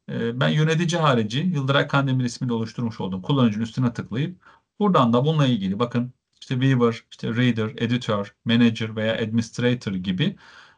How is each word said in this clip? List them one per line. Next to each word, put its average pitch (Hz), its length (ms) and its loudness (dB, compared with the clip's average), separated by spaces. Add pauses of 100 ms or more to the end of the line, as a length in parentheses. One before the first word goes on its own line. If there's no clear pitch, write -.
e, 120 300 -4
ben 151 100 2
yönetici 160 520 0
harici 123 380 2
Yıldıray 147 480 0
Kandemir 131 380 0
ismiyle 120 280 -4
oluşturmuş 113 460 -4
olduğum 95 220 -6
kullanıcının 117 420 2
üstüne 117 300 -2
tıklayıp 143 480 -6 (380)
buradan 151 340 4
da 123 120 4
bununla 151 220 2
ilgili 98 320 0
bakın 120 340 -2 (280)
işte 127 180 -4
viewer, 120 520 2
işte - 240 -10
reader, 113 420 2
editor, 113 580 -2 (100)
manager 117 500 2
veya 110 180 0
administrator 117 800 -2
gibi, 95 440 -2 (420)